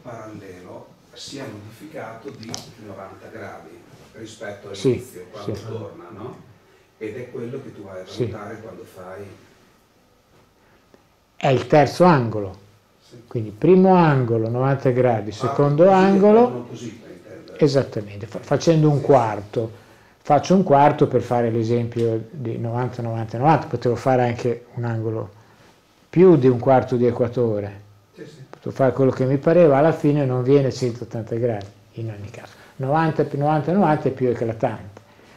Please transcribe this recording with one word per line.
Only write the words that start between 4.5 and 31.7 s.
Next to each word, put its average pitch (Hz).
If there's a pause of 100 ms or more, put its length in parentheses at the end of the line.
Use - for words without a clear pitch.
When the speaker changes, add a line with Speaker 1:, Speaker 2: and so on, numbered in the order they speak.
Speaker 2:
Sì, 135
Speaker 1:
all'inizio, 95
quando -
Speaker 2:
sì. 95
Speaker 1:
torna, 107 (100)
no? 98 (600)
Ed 107
è 123
quello 127
che 110
tu 104
vai 95
a 92
Speaker 2:
Sì. 123
Speaker 1:
valutare 101
quando 104
fai 92 (2250)
Speaker 2:
È -
il 127
terzo 147
angolo. 110 (420)
Speaker 1:
Sì. -
Speaker 2:
Quindi 110
primo 185
angolo 123
novanta 131
gradi, 117
Speaker 1:
Parto 120
Speaker 2:
secondo 147
Speaker 1:
così 190
e 185
Speaker 2:
angolo 196
Speaker 1:
torno 127
così, 117
per -
intendere. -
Speaker 2:
esattamente, 110
fa-, -
facendo 151
un 143
Speaker 1:
Sì. -
Speaker 2:
quarto. 110 (500)
Faccio 147
un 196
quarto 143
per 120
fare 120
l'esempio 117
di 117
novanta, 117
novanta, 113
novanta, 147
potevo 120
fare 127
anche 117 (100)
un 120
angolo 110 (760)
più 175
di 131
un 123
quarto 127
di 120
equatore. 113 (320)
Speaker 1:
Sì, -
sì. -
Speaker 2:
Potevo -
fare 131
quello 131
che 131
mi 139
pareva, 165
alla 156
fine 147
non 127
viene 135
centottanta 117
gradi, 113 (280)